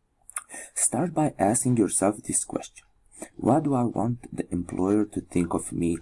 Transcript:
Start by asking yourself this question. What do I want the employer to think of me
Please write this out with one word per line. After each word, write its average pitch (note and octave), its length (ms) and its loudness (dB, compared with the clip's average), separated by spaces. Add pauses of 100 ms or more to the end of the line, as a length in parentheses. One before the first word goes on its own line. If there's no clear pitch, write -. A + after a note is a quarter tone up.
(760)
Start D#3 400 0
by D#3 240 0
asking A#2+ 400 2
yourself G2 440 2
this - 220 -2
question. - 400 -8 (520)
What C#3+ 280 4
do C#3+ 80 0
I B2 120 2
want A#2 460 -2
the - 220 -6
employer F#2 540 0
to F2+ 160 -6
think F2 320 -2
of - 180 -6
me E2+ 300 0